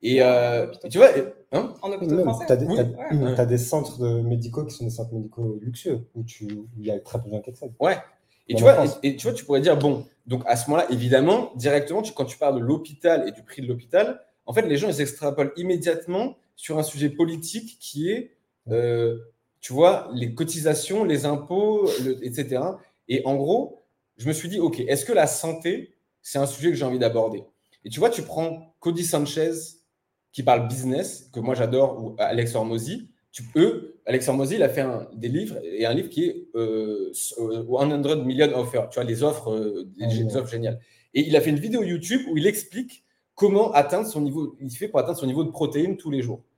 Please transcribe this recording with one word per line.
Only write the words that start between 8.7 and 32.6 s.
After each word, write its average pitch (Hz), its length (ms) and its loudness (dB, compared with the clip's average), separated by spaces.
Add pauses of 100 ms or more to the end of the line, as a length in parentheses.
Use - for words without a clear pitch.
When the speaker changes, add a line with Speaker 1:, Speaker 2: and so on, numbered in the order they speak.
Speaker 3:
France. 147 300 4
Speaker 1:
et, 139 60 4
et 135 60 -2
tu - 120 -4
vois, - 60 0
tu - 120 -8
pourrais 139 160 2
dire, 151 160 6
bon, 139 280 0 (200)
donc 123 220 -4
à 117 80 4
ce 120 140 -6
moment-là, 160 200 2
évidemment, 131 680 4
directement, 143 460 2
tu, 214 120 -8
quand 135 120 -4
tu 120 140 -14
parles 139 160 2
de 120 100 -2
l'hôpital 151 600 0
et 104 40 -6
du - 120 -20
prix - 180 -16
de 127 60 -8
l'hôpital, 185 540 0 (260)
en 135 60 -8
fait, 220 100 4
les 151 140 2
gens, 185 120 0
ils 143 120 -2
extrapolent 143 560 -2
immédiatement 180 800 -2 (180)
sur 156 240 -4
un 151 40 2
sujet 147 260 -2
politique 165 680 -4
qui 151 300 -6
est, 247 220 -4 (380)
euh, 117 500 0 (400)
tu - 140 -12
vois, 165 400 4
les 123 200 -4
cotisations, 160 720 -2
les 147 220 0
impôts, 190 640 0 (180)
le, 127 200 -4
et 123 80 -8
cetera. 135 460 -4 (300)
Et 120 160 0
en 135 100 0
gros, 170 480 0 (340)
je 117 100 -6
me 156 60 0
suis 160 160 -6
dit, « 202 120 -4
Ok, 160 180 0
est-ce 135 240 0
que - 100 -4
la 165 140 6
santé, 165 680 -4 (260)
c'est - 180 -6
un 139 60 2
sujet 127 240 0
que 165 60 2
j'ai 139 100 -4
envie 127 140 0
d'aborder ? » 113 440 0 (420)
Et 113 40 -14
tu 120 100 -10
vois, 220 100 6
tu 226 120 -4
prends 165 580 -6
Cody 170 240 -2
Sanchez, 160 480 0 (800)
qui 135 120 -8
parle 120 240 4
business, 127 680 -4
que 120 60 -8
moi 120 160 -2
j'adore, 123 480 2
ou 107 160 -12
Alex 117 360 0
Hormozy. 117 540 -4 (220)